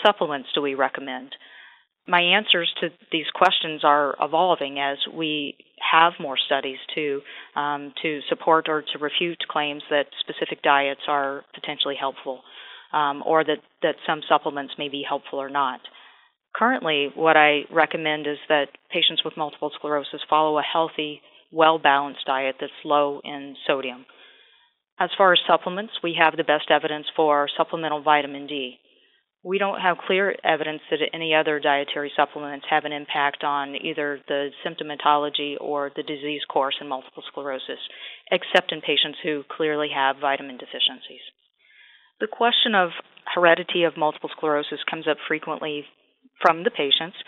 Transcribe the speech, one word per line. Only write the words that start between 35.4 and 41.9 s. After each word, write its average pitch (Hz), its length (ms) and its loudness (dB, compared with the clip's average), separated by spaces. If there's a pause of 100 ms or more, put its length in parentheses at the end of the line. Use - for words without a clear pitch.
or 143 340 -4
the 156 80 -8
disease 143 460 -8
course 139 320 0
in 147 80 -12
multiple 131 400 -10
sclerosis, 135 500 -8 (540)
except 180 400 4
in 156 80 -8
patients 151 420 0
who 147 220 -4 (100)
clearly 151 400 -2
have 135 260 2
vitamin 139 360 -2
deficiencies. 131 640 -6 (1000)